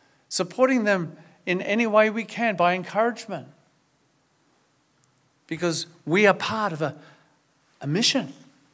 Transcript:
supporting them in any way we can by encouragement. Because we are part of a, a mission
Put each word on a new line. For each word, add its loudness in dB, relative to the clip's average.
supporting 0
them 0
in 0
any 0
way 4
we -4
can -2
by 4
encouragement. -4
Because -4
we 4
are 6
part -4
of -6
a, -2
a -10
mission 0